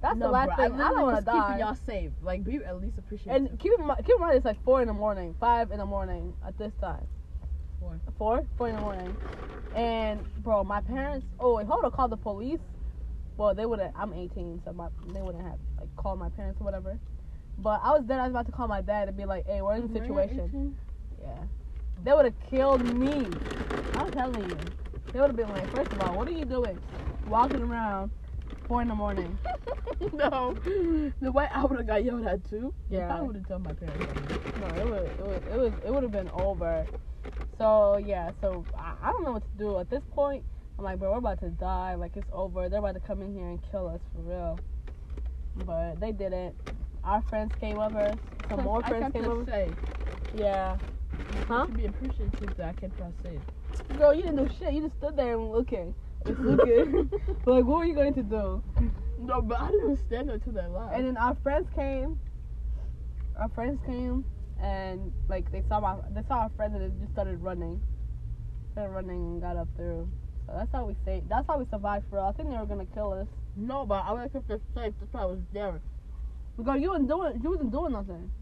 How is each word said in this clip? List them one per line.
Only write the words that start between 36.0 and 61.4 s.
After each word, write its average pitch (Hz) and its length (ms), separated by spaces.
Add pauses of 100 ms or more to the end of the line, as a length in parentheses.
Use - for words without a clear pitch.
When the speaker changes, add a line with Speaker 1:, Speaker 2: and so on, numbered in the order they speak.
Speaker 1:
been 190 180
over. 170 580 (720)
So, 214 440
yeah, 185 280 (100)
so 185 240 (100)
I, 160 180 (100)
I 247 80
don't 453 120
know 269 100
what 214 100
to - 160
do. 208 180
At 180 140
this 277 100 (140)
point, 285 280 (360)
I'm 202 60
like, 190 120
"Bro, 190 140
we're 214 80
about 214 220
to 175 80
die. 185 460
Like, 175 200
it's 202 180
over. 180 360
They're 202 100
about 196 160
to 185 60
come 196 200
in 196 140
here 180 140
and 175 100 (100)
kill 185 200
us 170 100 (160)
for - 60
real." 175 380 (1080)
But 165 320
they 214 140
didn't. 185 420 (480)
Our 214 200
friends 214 360
came 214 200
over. 214 340 (360)
Some 202 140
more 220 220
Speaker 2:
I 247 40
Speaker 1:
friends 233 160
Speaker 2:
kept 269 100
Speaker 1:
came 233 100
Speaker 2:
us 233 60
Speaker 1:
over. 233 200
Speaker 2:
safe. 202 220 (600)
Speaker 1:
Yeah. 190 420 (360)
Speaker 2:
You - 340
Speaker 1:
Huh? 240 180
Speaker 2:
should 226 120
be 220 80
appreciative 208 720
that 165 120
I 180 40
kept 190 280
us 175 100 (120)
safe. 160 180 (560)
Speaker 1:
Girl, 294 160
you 330 80
didn't 294 260
do - 120
shit. 330 140
You 302 80
just 311 160
stood 294 200
there 247 160
and 226 180
looking. 214 420 (340)
Just - 120
looking. 269 680 (180)
Speaker 2:
<laughs> - 180
Speaker 1:
Like, 247 200
what 294 140
were 339 60
you 330 100
going 285 180
to 269 100
do? 196 380 (560)
Speaker 2:
No, 247 240
but 220 180
I 349 120
didn't 349 340
stand 254 240
there 220 80
till 240 160
they 202 140
left. 185 280
Speaker 1:
And 254 120
then 254 100
our 247 240